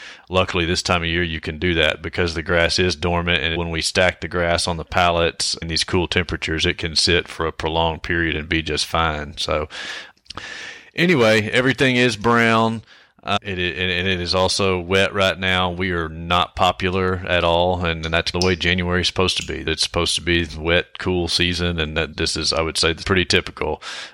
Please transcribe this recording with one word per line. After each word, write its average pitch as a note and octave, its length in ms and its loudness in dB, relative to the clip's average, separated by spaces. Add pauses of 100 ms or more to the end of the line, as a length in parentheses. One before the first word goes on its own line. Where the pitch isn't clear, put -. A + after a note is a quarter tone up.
(280)
Luckily, F#2 380 0
this F2 180 -2
time F2+ 180 2
of E2+ 60 -2
year E2+ 160 0
you D#2+ 160 -6
can E2 180 -8
do F2 160 0
that D#2 260 2
because E2+ 340 -2
the E2 100 -4
grass E2+ 340 2
is F2+ 160 2
dormant, F2 480 0
and E2 140 -2
when E2+ 140 -4
we D#2+ 120 -4
stack F2+ 380 2
the F2 80 -8
grass F2 400 0
on F2 80 -2
the D#2 80 -8
pallets E2+ 680 2
in - 120 -10
these E2 160 -2
cool F2 240 0
temperatures, E2 580 -2
it F2 140 0
can E2 160 -6
sit E2+ 320 2
for - 180 -6
a D#2+ 80 -2
prolonged D#2+ 520 -2
period E2+ 320 0
and D#2 120 -6
be E2 140 0
just D#2 240 -2
fine. D2+ 500 -2
So D#2 320 -2 (1300)
anyway, A2+ 560 4
everything B2+ 460 4
is B2 200 4
brown. A2+ 680 4 (420)
Uh, G2+ 180 -2
it, G2 160 -6
it, F2 180 -2
and F2+ 300 0
it F#2 140 0
is F2 140 -2
also F#2 440 2
wet F#2 340 2
right F#2+ 260 2
now. F#2 320 0
We F2+ 200 -2
are E2+ 180 -2
not E2 460 -2
popular F#2 720 0
at F2 180 2
all, F2 400 2
and, E2 200 -2
and E2 100 -4
that's E2+ 160 0
the - 140 -2
way F#2 100 4
January F2 460 0
is E2+ 60 -2
supposed - 320 0
to - 80 -6
be. D2+ 240 -6
It's E2 120 -2
supposed - 340 -2
to F2 40 -4
be E2+ 260 0 (100)
wet, E2+ 420 -2
cool F2+ 300 -2
season, F2 520 0
and D#2 160 -4
that D2+ 200 -4
this D#2+ 200 -2
is, D#2 160 -2
I - 80 0
would D#2+ 160 -2
say, E2 180 2
pretty F2+ 300 0
typical. - 580 -2 (320)